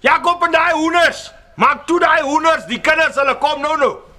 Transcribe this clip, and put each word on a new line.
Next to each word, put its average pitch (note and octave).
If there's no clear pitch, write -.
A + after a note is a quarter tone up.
Jakob E4
en E4+
daai E4
hoenders! D#4+
Maak B3+
toe E4+
daai D#4+
hoenders, D#4
die A3
kinders, D#4
hulle C#4
kom D4
nou D4+
nou. B3+